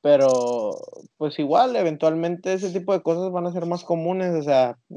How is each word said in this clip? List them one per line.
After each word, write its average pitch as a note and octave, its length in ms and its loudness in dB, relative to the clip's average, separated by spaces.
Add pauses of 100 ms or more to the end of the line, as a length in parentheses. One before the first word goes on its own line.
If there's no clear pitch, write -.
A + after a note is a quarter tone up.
Pero, B2 760 2 (380)
pues D3+ 220 -6
igual, A#3 360 2
eventualmente E3+ 760 0
ese F#3+ 180 -4
tipo F#3+ 220 -2
de F3 80 0
cosas F3+ 300 -2
van F3+ 160 -4
a F3 60 -4
ser E3+ 120 -4
más F3 180 -4
comunes, F3 520 -2
o D3+ 80 -2
sea, C3 340 2 (200)